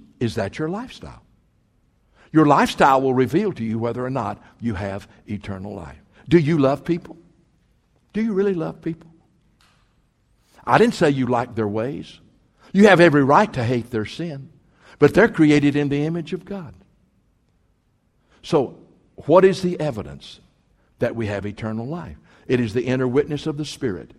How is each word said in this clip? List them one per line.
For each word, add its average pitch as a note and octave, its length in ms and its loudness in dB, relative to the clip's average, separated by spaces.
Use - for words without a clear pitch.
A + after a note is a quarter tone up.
Is A#2 160 -4
that G2+ 240 -6
your D#3 100 -6
lifestyle? F#3+ 540 -14
Your D#3 140 4
lifestyle D3 560 4
will C3 120 0
reveal D3 400 0
to A#2 100 -8
you A2+ 160 -4
whether A#2+ 260 -4
or B2+ 40 -8
not A2 320 -6
you A2+ 140 -4
have G2 320 -8
eternal G2+ 460 -10
life. D2+ 260 -16
Do C#3+ 100 4
you D#3+ 220 2
love C3+ 260 0
people? - 320 -6
Do G#3 80 -4
you A3+ 120 -2
really G3 200 0
love E3 280 -8
people? E3 280 -10
I B2 120 4
didn't A3+ 160 4
say - 160 2
you C3 160 0
like A#2+ 300 -2
their A2 120 -2
ways. A#2 520 -8
You G3+ 160 8
have F3+ 120 6
every D3+ 240 6
right F3 300 4
to B2+ 100 -4
hate A#2 260 -4
their G#2+ 160 -4
sin, D3 440 -12
but D3 160 6
they're G#3 120 6
created D3 480 4
in D3 140 0
the C#3+ 160 -2
image E3 280 -8
of F3+ 120 -12
God. G3 300 -14
So, C3 340 -2
what F3+ 180 6
is F#3+ 180 2
the F3+ 180 -4
evidence G#2+ 600 -10
that A#2 160 -4
we A#2 120 -6
have G2+ 180 -6
eternal A2 420 -10
life? G2+ 280 -14
It B2+ 120 0
is A2 140 -4
the B2 120 -2
inner B2+ 220 -2
witness C#3+ 400 -2
of D3 100 -6
the D3+ 80 -8
Spirit G2 540 -8